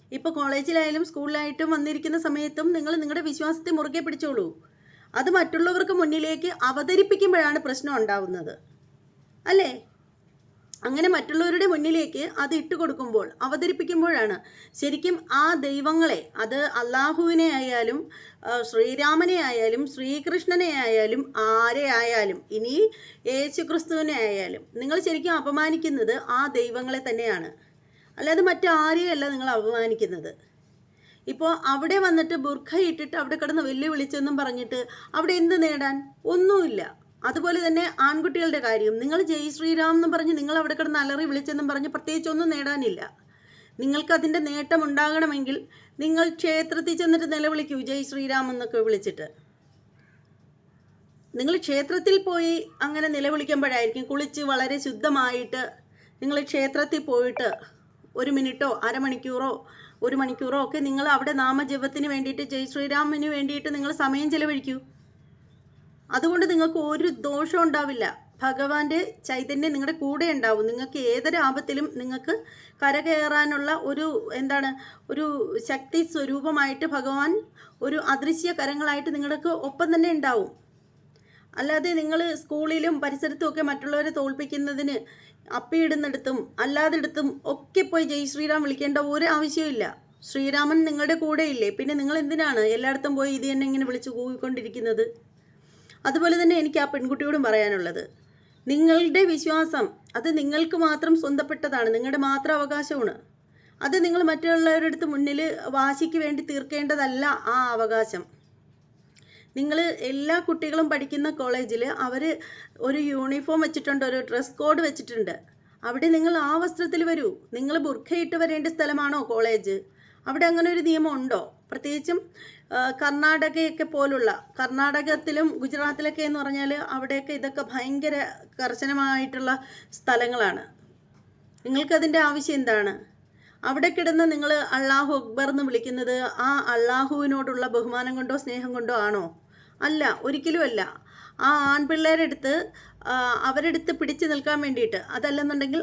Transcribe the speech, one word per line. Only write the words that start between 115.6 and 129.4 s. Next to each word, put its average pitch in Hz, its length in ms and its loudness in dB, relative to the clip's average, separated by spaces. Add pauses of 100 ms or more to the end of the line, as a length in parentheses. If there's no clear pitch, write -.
അവിടെ 254 260 0
നിങ്ങൾ 330 280 6
ആ 294 200 2
വസ്ത്രത്തിൽ 339 460 0
വരൂ. 311 260 0 (240)
നിങ്ങൾ 269 240 -2
ബുർഖയിട്ട് 330 600 -2
വരേണ്ട 320 300 0
സ്ഥലമാണോ 294 560 0
കോളേജ്? 220 520 0 (500)
അവിടെ 294 200 0
അങ്ങനെ 339 260 4
ഒരു 349 100 0
നിയമം 311 340 2
ഉണ്ടോ? 254 260 -2 (260)
പ്രത്യേകിച്ചും, 294 500 -4 (540)
ആ, 254 80 -2 (120)
കർണാടകയൊക്കെ 311 920 0
പോലുള്ള, 277 440 2 (240)
കർണാടകത്തിലും 294 920 0 (120)
ഗുജറാത്തിലൊക്കെ 294 640 -2
എന്ന് 294 160 -2
പറഞ്ഞാൽ 277 320 -2 (180)
അവിടെയൊക്കെ 277 440 -4
ഇതൊക്കെ 277 380 -6
ഭയങ്കര 277 440 -2 (400)
കർശനമായിട്ടുള്ള 262 960 -2 (400)